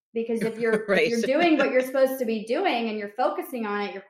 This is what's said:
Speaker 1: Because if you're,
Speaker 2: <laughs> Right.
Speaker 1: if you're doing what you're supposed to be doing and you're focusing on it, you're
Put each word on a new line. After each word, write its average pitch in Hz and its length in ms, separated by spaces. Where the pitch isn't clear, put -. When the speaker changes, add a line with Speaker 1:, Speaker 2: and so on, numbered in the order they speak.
Speaker 1:
Because 226 300
if 220 140
you're, 226 280
Speaker 2:
<laughs> - 20
Right. 180 240
Speaker 1:
if 226 160
you're 277 120
doing 339 180
what - 140
you're 254 100
supposed 262 380
to 254 60
be 220 200
doing 240 440
and 214 80
you're 208 200
focusing 254 480
on 202 160
it, 196 120
you're 196 160